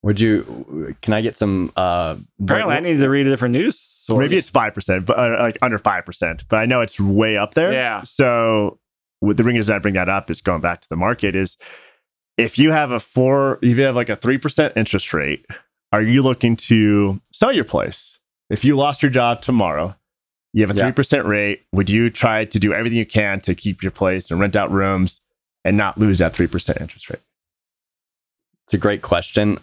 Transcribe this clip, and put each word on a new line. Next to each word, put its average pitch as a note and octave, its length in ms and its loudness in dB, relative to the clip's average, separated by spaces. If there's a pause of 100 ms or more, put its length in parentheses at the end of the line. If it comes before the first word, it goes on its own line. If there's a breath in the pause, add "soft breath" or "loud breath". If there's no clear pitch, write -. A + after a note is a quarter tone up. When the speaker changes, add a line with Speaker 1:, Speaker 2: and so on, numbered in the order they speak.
Speaker 1:
Would G#2+ 180 0
you, D2+ 800 -2
can G#2+ 140 -2
I A2 80 -2
get A2+ 120 -4
some, G2 420 -2
uh, F2 400 -2 (260)
Speaker 2:
Apparently, E3 320 0
Speaker 1:
what - 20 -2
Speaker 2:
I D3+ 40 -2
need E3+ 180 0
to C#3 100 2
read C#3 180 2
a C3+ 40 2
different B2 240 0
news F#3+ 260 0
source. - 380 -4
Speaker 3:
Maybe D3 180 2
it's - 140 -2
five A2 240 0
percent, F#2+ 320 -2
but, - 120 0
uh, A#2 220 0
like, A#2 220 0
under A#2 160 0
five F#2+ 260 -2
percent. E2 460 -6
But A2 80 2
I A2+ 80 0
know B2 160 2
it's - 180 -6
way G#2 380 2
up G#2 160 -2
there. E3+ 180 0
Speaker 2:
Yeah. A#2 300 -4
Speaker 3:
So A2+ 760 0 (440)
with G#2 160 2
the A2+ 60 4
reason A2+ 300 0
I G2+ 40 -2
bring F#2+ 160 -2
that F#2 160 0
up F#2+ 200 -4
is E2 120 -8
going F2 180 -2
back F2 220 -4
to - 80 -20
the E2+ 60 -6
market G2 380 -2
is F#2+ 220 -4 (800 loud breath)
if A#2 220 0
you D#3 140 6
have D3+ 180 0
a A#2 100 -2
four, C3+ 600 2
if A#2+ 160 4
you C#3 60 4
have, C3 120 0
like, A#2 140 -2
a G2+ 60 -2
three C3 200 0
percent D3 400 0
interest G#2+ 380 -2
rate, D2 320 -4 (440 loud breath)
are G#2+ 120 0
you A#2+ 200 4
looking B2 340 2
to G#2 680 2 (100)
sell A#3+ 180 2
your F#3 140 0
place? - 540 -6 (320)
If G#2 120 -4
you C#3 140 4
lost C#3+ 260 0
your C#3+ 80 2
job A#2+ 300 0
tomorrow, F#2+ 560 -2 (580)
you G#2+ 80 4
have G2 80 2
a G2+ 80 -2
Speaker 1:
Yeah. G2 60 2
Speaker 3:
three B2+ 80 0
percent C#3 340 0
rate. G#2 360 -2 (100)
Would F#2+ 180 2
you A2+ 180 4
try A2 380 0
to A2 120 -4
do G2+ 140 2
everything A#2 240 -2
you A2+ 80 2
can G2+ 360 -2
to F#2 140 -4
keep - 280 -6
your F#2+ 100 -4
place F#2+ 380 -2
and E2+ 100 -2
rent G2+ 160 0
out G2 160 0
rooms F#2+ 480 0 (440)
and G2 120 2
not G#2 220 0
lose G#2 200 4
that E2 140 2
three F2 140 0
percent - 340 -4
interest - 300 -14
rate? - 100 -12 (1400)
Speaker 1:
It's - 100 -6
a G2 40 2
great G2+ 240 0
question. G2+ 600 0